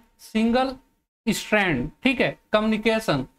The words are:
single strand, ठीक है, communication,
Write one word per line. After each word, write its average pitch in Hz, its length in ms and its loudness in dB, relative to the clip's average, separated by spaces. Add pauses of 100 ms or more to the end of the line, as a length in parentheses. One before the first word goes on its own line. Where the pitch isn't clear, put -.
(200)
single 247 560 0 (540)
strand, 180 600 0 (140)
ठीक 254 180 0
है, 151 180 -2 (140)
communication, 214 720 0 (120)